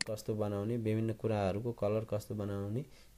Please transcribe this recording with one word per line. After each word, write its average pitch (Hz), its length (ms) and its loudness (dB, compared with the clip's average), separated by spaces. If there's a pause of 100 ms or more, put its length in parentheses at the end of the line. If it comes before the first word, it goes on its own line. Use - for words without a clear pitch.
कस्तो 110 300 -2
बनाउने, 104 420 0
विभिन्न 110 360 2
कुराहरूको 107 600 2
कलर 107 320 2
कस्तो 107 300 -4
बनाउने, 101 500 -2 (320)